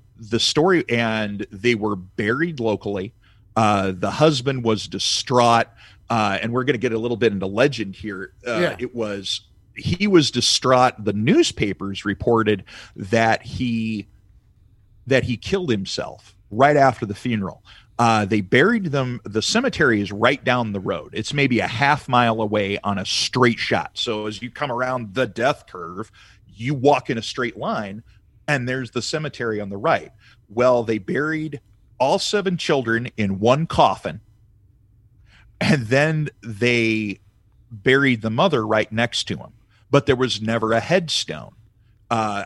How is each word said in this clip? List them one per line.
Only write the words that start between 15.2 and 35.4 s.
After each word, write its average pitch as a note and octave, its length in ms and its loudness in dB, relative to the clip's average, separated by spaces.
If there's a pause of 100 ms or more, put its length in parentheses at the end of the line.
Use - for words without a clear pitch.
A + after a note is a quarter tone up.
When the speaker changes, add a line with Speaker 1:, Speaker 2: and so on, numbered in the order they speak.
Speaker 1:
he A#2+ 120 -4
killed F3+ 320 -4
himself - 640 -6 (140)
right C3+ 260 4
after C3+ 300 4
the G2 100 -6
funeral. G#2+ 480 -6 (340)
Uh, A2+ 280 4
they G#2 160 0
buried F3+ 440 2
them. C3 400 -4
The G#2 160 -2
cemetery D#3 580 2
is G2+ 120 -2
right A#2 320 2
down B2 280 0
the G2 80 -4
road. F2 340 -6
It's A2 200 -6
maybe C3+ 260 2
a F#2 80 0
half C#3 400 0
mile A#2+ 340 2
away G#2 400 0
on G2+ 160 -2
a - 80 -6
straight - 540 0
shot. F#2 380 -2
So G#2+ 300 -4
as G#2 140 -8
you A#2+ 80 -10
come C#3+ 220 -6
around A#2+ 440 -4
the B2 120 0
death A#2+ 400 -2
curve, F2+ 420 -12 (380)
you A#2 260 -8
walk C3+ 360 2
in B2 80 -2
a A2+ 40 -6
straight A#2+ 360 -6
line, A2+ 460 -8 (440)
and C3 220 -2
there's C3 220 -6
the A#2+ 100 -4
cemetery B2+ 580 -6
on G2+ 100 -8
the G2 80 -10
right. B2+ 340 0 (360)
Well, A#2+ 360 4
they A2 140 -2
buried D3 640 -4 (400)
all D3 200 4
seven G3 360 -2
children A#2+ 640 0
in G2 220 -2
one B2+ 280 4
coffin, - 540 2 (1400)